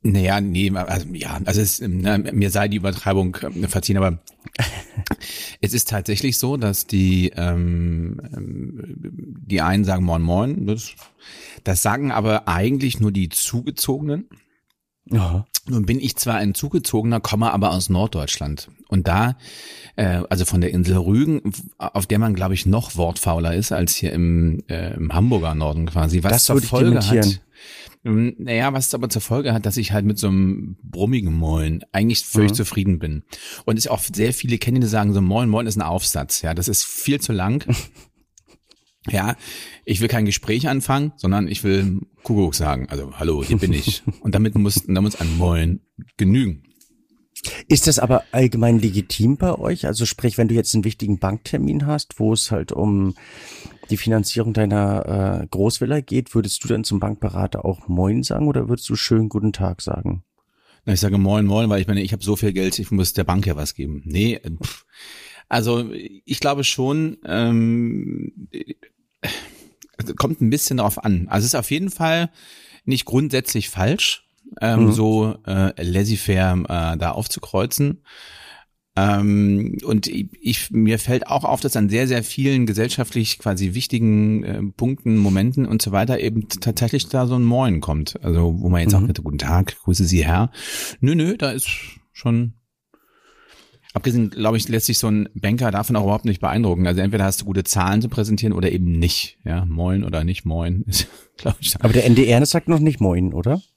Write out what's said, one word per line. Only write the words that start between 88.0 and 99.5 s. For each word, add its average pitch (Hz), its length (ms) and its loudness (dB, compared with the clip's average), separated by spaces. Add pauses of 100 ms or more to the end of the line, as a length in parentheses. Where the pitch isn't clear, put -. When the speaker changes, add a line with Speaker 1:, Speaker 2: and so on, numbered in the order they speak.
Speaker 1:
Also 85 360 2
wo 87 80 0
man 87 120 4
jetzt 85 140 4
auch 95 60 6
Speaker 2:
Mhm. 98 60 2
Speaker 1:
sagt, 82 160 -2
guten 73 160 -6
Tag, 87 460 0
grüße 92 200 2
Sie, 85 200 4
Herr. 90 260 2 (500)
Nö, 139 140 4
nö, 170 220 2
da 139 160 -2
ist 127 160 -4 (440)
schon, 117 420 0 (1400)
abgesehen, 117 360 0
glaub 110 260 0
ich, 107 120 -2
lässt 113 180 0
sich - 120 0
so 120 100 -2
ein 104 260 2
Banker 113 360 0
davon 101 240 -2
auch 107 80 2
überhaupt 101 220 0
nicht 101 160 0
beeindrucken. 92 460 2
Also 87 140 2
entweder 98 240 2
hast 98 180 -2
du - 20 -12
gute 95 180 -2
Zahlen 98 400 2
zu 120 60 -2
präsentieren 110 440 0
oder 90 200 0
eben 87 260 2
nicht. - 460 0
Ja, 85 220 -2